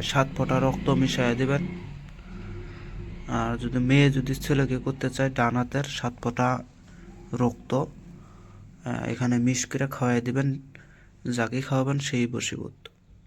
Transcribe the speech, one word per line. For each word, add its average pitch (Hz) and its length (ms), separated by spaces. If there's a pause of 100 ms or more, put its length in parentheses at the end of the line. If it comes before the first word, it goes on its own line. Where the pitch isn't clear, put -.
সাত 135 260
ফোঁটা 131 300
রক্ত 135 220 (120)
মিশিয়ে 127 420
দেবেন। 139 220 (1700)
আর 117 140 (120)
যদি 123 160 (100)
মেয়ে 143 180 (100)
যদি 135 160 (100)
ছেলেকে 135 420
করতে 135 300
চায়, 135 220
ডান 117 220
হাতের 135 260 (140)
সাত 120 240
ফোঁটা 123 260 (920)
রক্ত, 120 300 (100)
আহ, - 1200 (100)
এখানে 123 220 (100)
মিশ 123 160 (100)
করে 139 240
খাওয়াই 123 320
দিবেন। 135 200 (880)
যাকে 120 300
খাওয়াবেন 135 300 (100)
সেই 123 260
বশীভূত। - 420 (520)